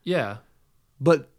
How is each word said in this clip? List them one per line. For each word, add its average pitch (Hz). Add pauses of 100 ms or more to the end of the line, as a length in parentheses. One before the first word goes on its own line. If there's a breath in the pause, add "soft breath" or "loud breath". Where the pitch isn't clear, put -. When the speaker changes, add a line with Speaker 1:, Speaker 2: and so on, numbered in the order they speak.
Speaker 1:
Yeah. 123 (640)
Speaker 2:
But 156